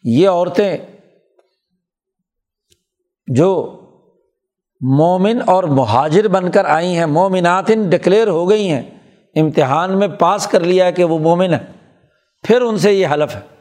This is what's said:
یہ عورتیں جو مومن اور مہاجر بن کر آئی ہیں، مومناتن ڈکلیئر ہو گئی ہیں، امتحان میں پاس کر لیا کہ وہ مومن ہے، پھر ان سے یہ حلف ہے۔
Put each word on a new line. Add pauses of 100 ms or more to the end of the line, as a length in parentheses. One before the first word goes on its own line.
یہ
عورتیں (2500)
جو (1300)
مومن
اور
مہاجر
بن
کر
آئی
ہیں،
مومناتن
ڈکلیئر
ہو
گئی
ہیں، (540)
امتحان
میں
پاس
کر
لیا
کہ
وہ
مومن
ہے، (800)
پھر
ان
سے
یہ
حلف
ہے۔ (200)